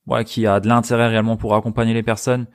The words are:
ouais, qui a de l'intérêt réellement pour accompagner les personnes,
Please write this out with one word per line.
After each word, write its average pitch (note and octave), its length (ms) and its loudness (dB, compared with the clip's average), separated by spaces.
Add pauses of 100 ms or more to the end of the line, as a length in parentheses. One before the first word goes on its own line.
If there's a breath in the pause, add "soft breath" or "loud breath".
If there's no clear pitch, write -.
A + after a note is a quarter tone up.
ouais, A#2 180 -2
qui A2 220 -4
a G2+ 140 4
de G#2 80 -4
l'intérêt A#2 400 2
réellement A2+ 300 0
pour G#2+ 180 0
accompagner A2+ 380 0
les A2+ 100 -2
personnes, A#2 520 -2